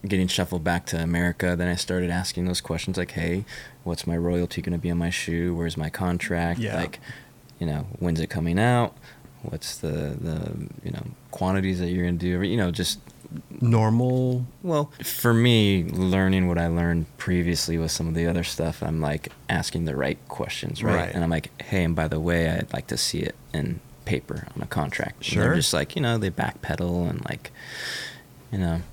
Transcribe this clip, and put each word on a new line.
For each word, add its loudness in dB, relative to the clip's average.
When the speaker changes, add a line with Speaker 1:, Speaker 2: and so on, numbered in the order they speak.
Speaker 1:
getting 4
shuffled 0
back 0
to -2
America. 2
Then 0
I 0
started -2
asking -2
those 0
questions -4
like, -2
"Hey, -2
what's -4
my 0
royalty 0
gonna -2
be -2
on 0
my 2
shoe? -2
Where's -2
my -2
contract? 0
Speaker 2:
Yeah. -2
Speaker 1:
Like, -4
you -4
know, -2
when's 0
it -2
coming 0
out? 4
What's -8
the, -2
the, -4
you -4
know, -6
quantities 0
that 0
you're 2
gonna 2
do?" 0
You 2
know, 2
just -2
Speaker 2:
Normal. 4
Speaker 1:
Well, 0
for 4
me, 6
learning 4
what 2
I 2
learned 2
previously 2
with 0
some -2
of 0
the 2
other 0
stuff, -4
I'm, -2
like, -2
asking -2
the -2
right 0
questions, -6
right? 4
Speaker 2:
Right. -2
Speaker 1:
And 0
I'm 2
like, -2
"Hey, 0
and 2
by 0
the -2
way, 2
I'd -2
like -6
to -4
see -2
it -4
in -2
paper -4
on -6
a -6
contract." -4
And -14
Speaker 2:
Sure. 2
Speaker 1:
they're 4
just 2
like, 0
you 0
know, 2
they 0
backpedal -2
and, -4
like, -8
you -2
know. 2